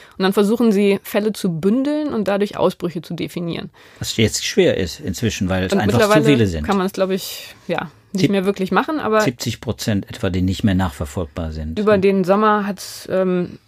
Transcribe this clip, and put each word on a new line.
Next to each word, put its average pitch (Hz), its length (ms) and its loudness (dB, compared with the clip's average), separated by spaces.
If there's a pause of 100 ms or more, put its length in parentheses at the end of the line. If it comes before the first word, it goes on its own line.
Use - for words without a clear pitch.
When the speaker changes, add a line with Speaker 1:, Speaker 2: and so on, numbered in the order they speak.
(180)
Speaker 1:
dann 190 160 0
versuchen 226 360 4
sie, 196 320 4
Fälle 214 300 -2
zu 170 280 -4
bündeln 269 520 0
und 202 160 -2
dadurch 202 300 -2
Ausbrüche 175 420 -2
zu 175 140 -10
definieren. 165 560 -8 (280)
Speaker 2:
Was - 200 -6
jetzt - 260 0
schwer 175 320 2
ist - 240 -4
inzwischen, - 480 -2
weil 92 160 0
es 92 80 -2
Speaker 1:
Und 196 80 2
Speaker 2:
einfach - 180 2
zu 214 100 4
Speaker 1:
mittlerweile 208 180 4
Speaker 2:
viele 123 200 6
sind. 82 200 -2
Speaker 1:
kann 202 100 2
man 185 100 2
es, 196 60 -4
glaube 190 220 0
ich, - 400 -8 (140)
ja, 170 220 -4 (220)
nicht 190 100 -2
Speaker 2:
Sieb-, - 80 2
Speaker 1:
mehr 196 140 2
wirklich 190 260 -2
machen, 269 300 0
aber 220 220 2
Speaker 2:
siebzig 123 400 -4
Prozent 104 480 -2
etwa, - 180 -4
die 92 140 0
nicht 92 200 0
mehr 101 120 4
nachverfolgbar 87 800 -4
sind. 78 260 -6
Speaker 1:
über 208 180 4
den 196 280 2
Sommer 208 420 2
hat's, - 440 -10
ähm, 180 580 -2